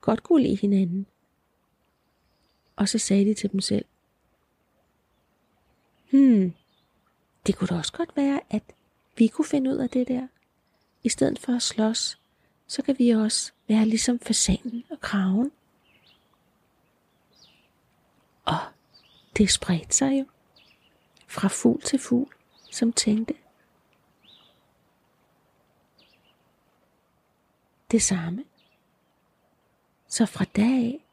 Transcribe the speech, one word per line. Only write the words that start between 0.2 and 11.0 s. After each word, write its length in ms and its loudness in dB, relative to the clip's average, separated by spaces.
kunne 200 4
lide 120 0
hinanden. 520 0
Og 140 -2
så 80 -2
sagde 280 2
de 80 2
til 180 -4
dem 80 -2
selv, 260 -2
"Hmm, 420 6
det 80 2
kunne 120 -4
da 80 -2
også 180 -6
godt 220 -6
være, 340 0
at 140 -6
vi 100 6
kunne 200 -2
finde 240 -2
ud 60 -2
af 120 -4
det 180 -2
der. 200 -6